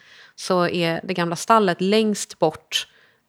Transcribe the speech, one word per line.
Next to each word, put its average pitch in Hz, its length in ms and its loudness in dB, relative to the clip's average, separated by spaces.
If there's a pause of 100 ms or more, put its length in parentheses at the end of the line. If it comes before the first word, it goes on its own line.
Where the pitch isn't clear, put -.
(360)
så 180 320 0
är 165 360 -2
det 190 100 -6
gamla 170 220 -2
stallet 196 460 2
längst 208 580 -2
bort, - 480 -2 (420)